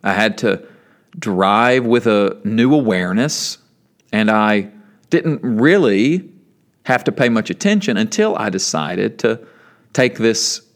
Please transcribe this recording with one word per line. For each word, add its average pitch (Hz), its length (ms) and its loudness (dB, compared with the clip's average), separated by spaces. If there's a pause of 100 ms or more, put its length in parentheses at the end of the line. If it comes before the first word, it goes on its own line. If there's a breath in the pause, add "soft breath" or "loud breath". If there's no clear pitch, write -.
I 98 100 -2
had 104 260 0
to 101 260 -2 (540 loud breath)
drive 110 640 2
with 117 220 2
a 104 360 0
new 117 300 2
awareness, 110 840 -2 (540)
and 107 180 0
I 107 400 2 (400 loud breath)
didn't 165 320 0
really 131 880 2 (540)
have 127 200 0
to - 80 0
pay 123 160 0
much 113 220 -2
attention 208 480 -2
until 220 400 -2
I 107 120 -4
decided 92 680 -4
to 113 260 0 (480 soft breath)
take 127 240 2
this - 440 -2 (140)